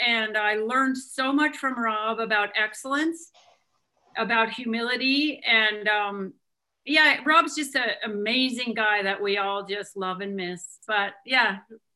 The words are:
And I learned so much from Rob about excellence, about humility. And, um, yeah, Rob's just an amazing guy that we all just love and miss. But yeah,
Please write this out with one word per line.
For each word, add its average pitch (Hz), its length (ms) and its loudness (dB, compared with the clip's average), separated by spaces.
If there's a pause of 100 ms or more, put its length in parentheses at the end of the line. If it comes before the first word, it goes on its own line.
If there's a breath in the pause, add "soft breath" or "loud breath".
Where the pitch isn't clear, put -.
And 220 320 0
I 214 180 2
learned 254 420 0
so 269 360 -2
much 302 240 2
from 262 260 -2
Rob 220 360 0
about 208 360 0
excellence, 269 760 -2 (840 soft breath)
about 226 360 2
humility. 247 920 0
And, 214 440 2
um, 202 460 -2 (520)
yeah, 302 400 4
Rob's 320 300 4
just 285 200 -6
an 240 140 0 (160)
amazing 233 720 -2
guy 208 280 2
that 196 180 -2
we 202 160 2
all 196 260 0
just 196 340 -8
love 185 240 -4
and 202 140 -6
miss. 180 420 -8 (100)
But 202 260 0 (120)
yeah, 233 320 2 (380)